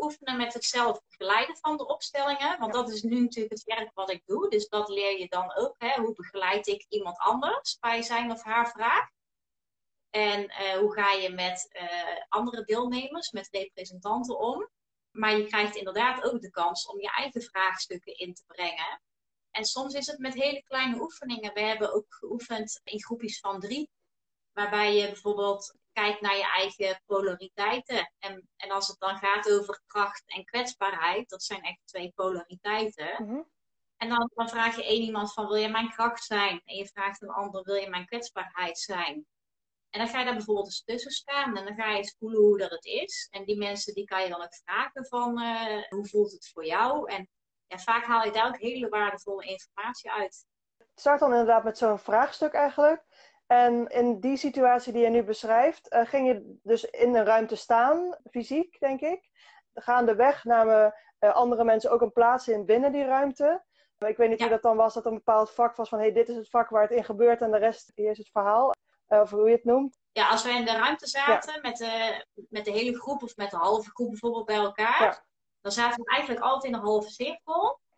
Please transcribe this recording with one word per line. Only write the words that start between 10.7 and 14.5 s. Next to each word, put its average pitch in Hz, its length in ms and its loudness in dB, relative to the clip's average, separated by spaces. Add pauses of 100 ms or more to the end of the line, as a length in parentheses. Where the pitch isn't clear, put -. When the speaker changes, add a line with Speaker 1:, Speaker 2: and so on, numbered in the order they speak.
Speaker 1:
hoe 208 160 2
ga 202 180 2
je 190 180 -2
met, 180 420 -6
eh, 180 160 -12 (420)
andere 226 340 -4
deelnemers, 247 680 -4
met 196 200 -10
representanten 196 880 -6
om? 302 300 -4 (420)